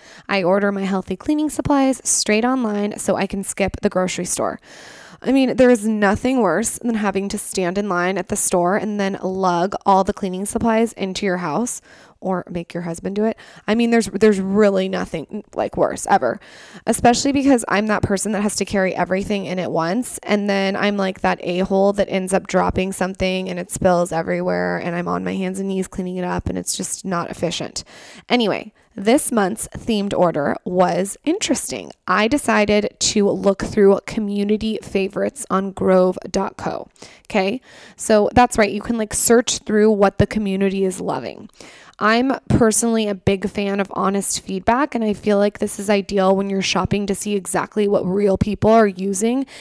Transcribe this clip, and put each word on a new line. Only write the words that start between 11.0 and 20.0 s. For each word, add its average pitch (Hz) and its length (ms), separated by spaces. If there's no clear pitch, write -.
your 185 140
house 180 440
or 185 300
make 175 240
your 170 80
husband 170 340
do 208 100
it. 220 120
I 214 80
mean, 233 160
there's, 233 160
there's 208 320
really 190 500
nothing, 185 540
like, - 240
worse - 300
ever, 127 320
especially 240 440
because 269 360
I'm 208 200
that 208 140
person 202 300
that 208 100
has 208 140
to 202 100
carry 190 300
everything 190 500
in 185 140
at 165 120
once. 170 520